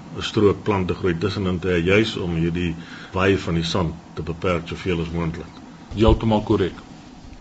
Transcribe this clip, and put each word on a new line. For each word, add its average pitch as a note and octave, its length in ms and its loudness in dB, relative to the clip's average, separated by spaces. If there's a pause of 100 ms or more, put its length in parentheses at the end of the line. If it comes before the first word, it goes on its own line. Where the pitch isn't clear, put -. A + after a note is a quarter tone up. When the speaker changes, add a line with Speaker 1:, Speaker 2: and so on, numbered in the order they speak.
(180)
Speaker 1:
'n - 40 -6
strook G#2 400 4
plant F#2+ 260 0
te E2+ 60 0
groei F2 240 0
tussenin F#2+ 400 -2
te F2+ 100 -4
hê, F2 160 2
juis G#2+ 320 4
om F#2 180 -2
hierdie E2 400 0 (380)
waai F#2+ 260 4
van F2 160 -4
die E2 100 2
sand E2 300 0 (200)
te F2 80 -8
beperk E2 460 -2
soveel E2+ 320 -2
as D#2+ 100 -4
moontlik. E2 420 -4 (420)
Speaker 2:
Heeltemal A2 480 4
korrek. G2 320 2 (680)